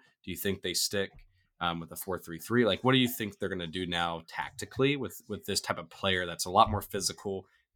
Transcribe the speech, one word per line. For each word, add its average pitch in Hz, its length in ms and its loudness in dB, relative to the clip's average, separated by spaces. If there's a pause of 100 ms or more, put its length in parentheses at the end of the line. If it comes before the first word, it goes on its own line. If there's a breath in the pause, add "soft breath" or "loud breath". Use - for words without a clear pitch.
(240 soft breath)
Do 95 60 -8
you 85 60 -6
think 95 260 -2
they 90 120 -2
stick, 98 360 0 (500)
um, 85 200 0
with 82 80 -10
the 82 80 -14
four 90 220 -4
three 82 200 -10
three? 120 260 4
Like, 95 200 4
what 127 80 6
do 131 60 6
you 123 100 6
think 113 300 -6
they're 98 100 -2
gonna 90 180 -4
do 87 200 -4
now 85 420 -2
tactically 135 680 -2
with, 113 320 -8
with 98 160 -8
this 98 160 -2
type - 180 -2
of 82 120 -12
player 92 360 0
that's 85 200 -4
a 90 40 -6
lot 104 200 6
more 104 120 0
physical, 95 640 -4 (300)